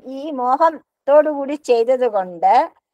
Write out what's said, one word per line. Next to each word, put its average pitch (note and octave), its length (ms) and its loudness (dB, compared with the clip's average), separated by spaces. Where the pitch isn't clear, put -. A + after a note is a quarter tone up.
ഈ C4+ 260 -12
മോഹത്തോടുകൂടി C#4+ 1200 0
ചെയ്തത് B3 540 0
കൊണ്ട് G3 640 0